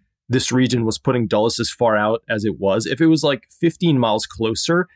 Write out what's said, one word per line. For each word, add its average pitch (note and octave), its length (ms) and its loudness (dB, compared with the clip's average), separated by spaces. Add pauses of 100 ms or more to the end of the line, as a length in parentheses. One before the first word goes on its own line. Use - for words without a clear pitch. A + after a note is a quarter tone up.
(280)
this B2+ 240 -2
region B2 320 2
was A2 140 -2
putting B2 300 -2
Dulles A2 320 0
as A#2 100 -4
far A2+ 260 0
out G#2+ 320 0
as A2 160 -4
it G#2 140 -2
was. G2 300 0
If C3+ 140 -2
it E3 40 4
was, D#3+ 180 4
like, C#3 280 -2
fifteen E3 480 0
miles A2 260 0
closer, E3 720 -2